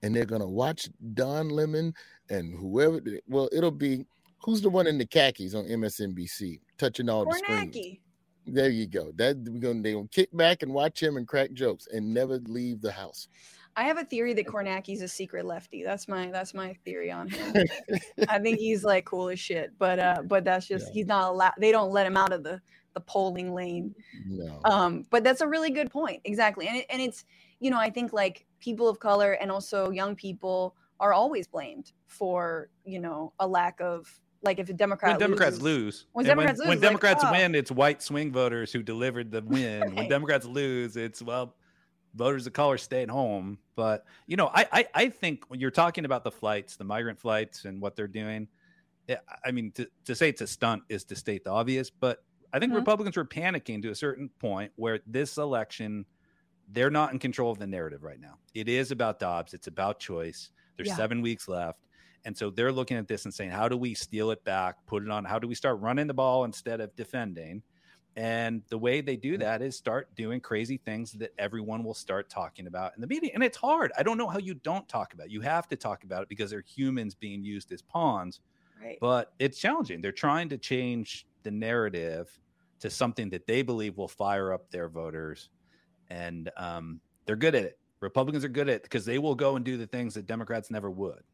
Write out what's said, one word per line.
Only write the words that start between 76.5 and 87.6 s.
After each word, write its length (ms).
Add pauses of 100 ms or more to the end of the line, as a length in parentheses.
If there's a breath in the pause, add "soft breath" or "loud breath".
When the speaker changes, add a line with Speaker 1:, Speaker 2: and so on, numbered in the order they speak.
Speaker 3:
they're 100
humans 540
being 280
used 280
as 100
pawns. 580 (420)
Speaker 2:
Right. 200
Speaker 3:
But 380
it's 200
challenging. 400
They're 120
trying 380
to 80
change 680 (160)
the 100
narrative 800 (500)
to 100
something 420
that 160
they 160
believe 340
will 100
fire 460
up 180
their 160
voters. 640 (640)
And, 440
um, 440 (240)
they're 100
good 200
at 80